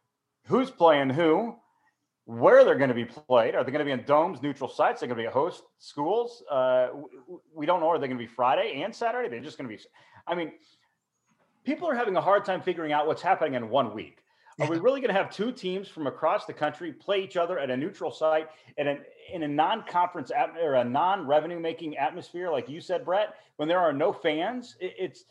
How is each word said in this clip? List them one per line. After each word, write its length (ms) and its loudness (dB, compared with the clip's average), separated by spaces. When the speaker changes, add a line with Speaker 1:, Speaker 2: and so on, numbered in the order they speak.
Speaker 1:
who's 240 2
playing 400 6
who, 460 2
where 380 8
they're 120 6
gonna 180 2
be 120 -2
played. 480 2
Are 100 0
they 80 -6
gonna 120 -2
be 80 -2
in 120 -4
domes, 380 2
neutral 260 -4
sites? 340 0
Are 40 -6
they 20 -8
gonna 140 -4
be 40 -4
at 60 -6
host 300 -2
schools? 720 -4
Uh, 380 2
w-, 200 -12
w-, 200 -18
we 120 -6
don't 140 2
know. 80 2
Are 100 2
they 100 -2
gonna 100 -4
be 80 -8
Friday 560 0
and 120 -8
Saturday? 340 -4
They're 120 -8
just 160 -14
gonna 140 -12
be, 80 -14
I 80 -2
mean, 180 -6
people 240 -4
are 60 0
having 220 0
a 40 4
hard 240 4
time 160 -2
figuring 320 -2
out 140 2
what's 160 -2
happening 320 2
in 140 -4
one 260 0
week. 240 -12
Are 80 0
we 80 -2
Speaker 2:
Yeah. 60 -2
Speaker 1:
really 180 2
gonna 140 0
have 160 0
two 220 -6
teams 360 -8
from 200 -8
across 360 -2
the 80 -12
country 400 -4
play 300 -2
each 140 -8
other 220 0
at 120 -4
a 60 0
neutral 340 -6
site 380 0
in 120 -2
a, 100 -2
in 120 -6
a 40 -4
non-conference 880 0
atm-, 240 -2
or 140 2
a 100 4
non-revenue 760 0
making 360 -6
atmosphere, 540 -6
like 180 -2
you 120 -10
said, 240 -4
Brett, 300 0
when 120 -2
there 120 2
are 120 4
no 200 2
fans? 680 -4
It, 180 -8
it's, 320 -10